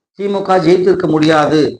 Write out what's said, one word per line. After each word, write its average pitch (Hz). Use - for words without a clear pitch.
திமுக 190
ஜெயித்திருக்க 180
முடியாது 156